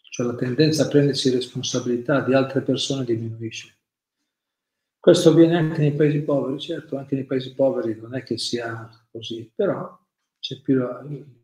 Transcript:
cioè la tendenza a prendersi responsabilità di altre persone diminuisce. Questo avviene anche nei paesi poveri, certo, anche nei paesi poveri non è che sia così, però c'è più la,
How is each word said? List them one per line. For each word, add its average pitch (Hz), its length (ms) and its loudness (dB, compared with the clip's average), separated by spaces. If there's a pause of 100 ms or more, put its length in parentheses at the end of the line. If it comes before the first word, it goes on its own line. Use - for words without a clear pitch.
cioè - 180 -6
la 120 100 -6
tendenza 135 480 2
a - 40 0
prendersi 143 400 4
responsabilità 123 920 -2
di 120 100 0
altre 135 300 2
persone 135 420 -2
diminuisce. 113 720 -6 (1200)
Questo 170 320 6
avviene 165 280 6
anche 156 220 0
nei 147 120 4
paesi 147 300 2
poveri, 139 360 -2
certo, 151 380 -10
anche 139 180 -8
nei 131 100 -2
paesi 131 300 -6
poveri 120 460 0
non 113 140 -12
è 127 80 -6
che 113 160 -6
sia 117 500 -8 (220)
così, 113 440 -14
però 175 440 -4 (400)
c'è - 220 -12
più 135 160 2
la, 123 280 -4 (400)